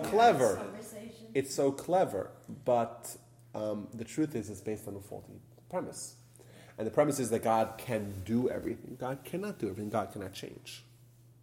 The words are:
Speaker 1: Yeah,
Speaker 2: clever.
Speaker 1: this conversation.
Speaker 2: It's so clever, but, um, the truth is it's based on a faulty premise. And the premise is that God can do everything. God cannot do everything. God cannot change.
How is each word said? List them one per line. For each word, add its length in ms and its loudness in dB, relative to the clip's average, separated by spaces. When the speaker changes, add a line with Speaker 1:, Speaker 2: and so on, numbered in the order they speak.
Speaker 1:
Yeah, 80 -4
Speaker 2:
clever. 280 8
Speaker 1:
this 80 2
conversation. 760 -10
Speaker 2:
It's 220 0
so 160 4
clever, 600 0
but, 520 2
um, 400 -4
the 80 -8
truth 320 -2
is 160 -4
it's 100 -10
based 280 -6
on 80 -8
a 40 -10
faulty 340 -14
premise. 460 -6
And 80 -4
the 60 -2
premise 300 4
is 100 0
that 140 2
God 340 4
can 460 -4
do 260 4
everything. 480 -6
God 260 -4
cannot 360 -6
do 80 0
everything. 220 -4
God 220 0
cannot 200 -8
change. 500 -14